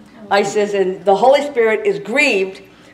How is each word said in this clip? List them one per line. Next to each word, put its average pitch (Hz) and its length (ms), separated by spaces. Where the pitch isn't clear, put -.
I 202 120
says, 208 300
"And 185 320
the 196 100
Holy 269 280
Spirit 226 440
is 185 120
grieved 208 640